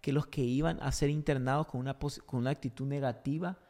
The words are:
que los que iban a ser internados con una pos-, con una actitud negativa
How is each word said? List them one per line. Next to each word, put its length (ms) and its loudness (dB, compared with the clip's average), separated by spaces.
que 120 0
los 140 2
que 160 -2
iban 380 2
a 120 -2
ser 180 2
internados 560 2
con 140 -6
una 180 -4
pos-, 260 -6
con 160 -2
una 100 2
actitud 360 -4
negativa 720 -2